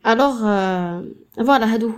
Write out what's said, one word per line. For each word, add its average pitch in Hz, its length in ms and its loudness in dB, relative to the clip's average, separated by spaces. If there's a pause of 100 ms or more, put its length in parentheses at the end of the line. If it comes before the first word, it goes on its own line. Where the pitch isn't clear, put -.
الوغ، 240 380 2
آه، 185 600 -2 (320)
فوالا، 226 360 2
هادو، 226 240 -2